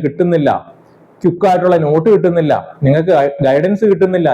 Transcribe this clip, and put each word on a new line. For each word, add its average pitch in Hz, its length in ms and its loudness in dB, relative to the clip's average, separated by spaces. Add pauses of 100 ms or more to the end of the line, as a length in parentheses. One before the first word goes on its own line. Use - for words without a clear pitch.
കിട്ടുന്നില്ല, 160 460 -2 (720)
ക്വിക്ക് 175 280 -2
ആയിട്ടുള്ള 180 340 2
നോട്ട് 156 300 0
കിട്ടുന്നില്ല, 170 380 0 (320)
നിങ്ങൾക്ക് 160 340 2
ഗൈ-, 139 180 0 (100)
ഗൈഡൻസ് 175 440 0
കിട്ടുന്നില്ല, 185 440 0